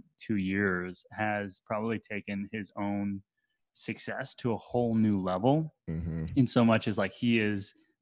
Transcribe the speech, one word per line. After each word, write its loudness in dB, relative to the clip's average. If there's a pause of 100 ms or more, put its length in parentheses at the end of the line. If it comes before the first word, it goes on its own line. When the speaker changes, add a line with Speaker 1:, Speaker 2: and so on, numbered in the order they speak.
(180)
Speaker 1:
two -4
years, -2
has -4
probably -4
taken -8
his -8
own -4 (520)
success -8
to -2
a 0
whole -2
new 4
level 2 (160)
Speaker 2:
Mm-hmm. -4 (100)
Speaker 1:
in 6
so 6
much 6
as, -2
like, 0
he 2
is 0 (280)